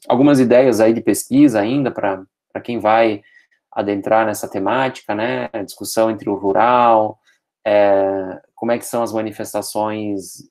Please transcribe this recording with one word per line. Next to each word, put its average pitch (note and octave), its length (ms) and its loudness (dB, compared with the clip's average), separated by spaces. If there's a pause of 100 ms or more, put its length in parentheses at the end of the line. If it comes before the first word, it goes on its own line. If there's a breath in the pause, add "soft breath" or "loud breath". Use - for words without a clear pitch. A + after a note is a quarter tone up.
Algumas C3+ 320 4
ideias B2 400 4
aí A2+ 140 4
de A2+ 80 -2
pesquisa A#2 580 2
ainda A#2+ 320 -2
pra, F#2+ 320 -6 (260)
pra G#2+ 120 -10
quem A#2 180 -6
vai G#2+ 420 2 (480 soft breath)
adentrar G#2+ 560 0
nessa G#2 220 -4
temática, A2+ 680 -4
né? A#2+ 380 -4
A G#2+ 100 -8
discussão A2 480 -2
entre A2 200 -6
o G2+ 60 -2
rural, A2 840 2 (460)
é, G2 760 0 (140)
como A#2 160 -6
é A#2+ 80 -2
que - 60 -14
são A#2 180 -4
as A2 80 -6
manifestações, G#2+ 1400 -8